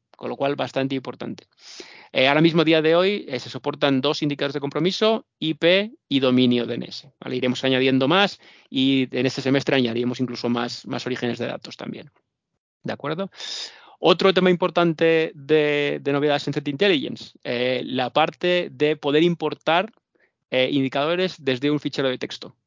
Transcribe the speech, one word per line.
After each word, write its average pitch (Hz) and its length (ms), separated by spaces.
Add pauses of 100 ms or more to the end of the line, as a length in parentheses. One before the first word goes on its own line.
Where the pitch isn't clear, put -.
(180)
con 123 120
lo 120 60
cual 139 200
bastante 135 400
importante. 127 500 (680)
Eh, 131 160
ahora 147 100
mismo, 165 220
a 156 40
día 160 160
de 156 140
hoy, 190 320
eh, 127 100
se 123 120
soportan 143 500
dos 139 220
indicadores 143 320
de 147 80
compromiso, 185 640 (140)
I 156 160
P 190 360 (160)
y 139 140
dominio 127 440
D 117 100
N 123 120
S, - 320
¿vale? 127 160
Iremos 127 300
añadiendo 131 420
más 190 320 (300)
y 135 420
en 127 140
este 135 160
semestre 135 340
añadiremos 123 460
incluso 123 260
más, 120 400
más 127 180
orígenes 127 320
de 120 100
datos 131 280
también, - 340 (720)
¿de 113 100
acuerdo? 160 360 (720)
Otro 185 340
tema 185 160
importante 165 840
de, 147 640
de 139 120
novedades 143 340
en 143 60
Threat 147 160
Intelligence, 139 760
eh, 127 400
la 127 280
parte 175 600
de 147 240
poder 151 280
importar, 170 680 (580)
eh, 127 220
indicadores 147 720
desde 131 260
un 147 120
fichero 139 260
de 127 100
texto, - 380 (120)